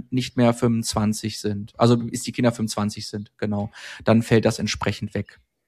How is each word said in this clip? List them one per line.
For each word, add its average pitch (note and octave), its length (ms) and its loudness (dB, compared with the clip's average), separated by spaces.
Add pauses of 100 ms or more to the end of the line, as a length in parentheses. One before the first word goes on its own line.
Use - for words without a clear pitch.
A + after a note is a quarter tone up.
nicht B2+ 280 -4
mehr A#2+ 160 6
fünfundzwanzig A2+ 880 0
sind. G#2 360 -4
Also A#2+ 200 6
bis A#2 260 -6
die A#2+ 80 -6
Kinder B2 220 2
fünfundzwanzig G#2+ 560 -4
sind, G#2 280 -10
genau. G#2 320 -4 (360)
Dann A#2 180 6
fällt A2+ 220 4
das A2+ 140 0
entsprechend - 540 -4
weg. - 280 -8 (260)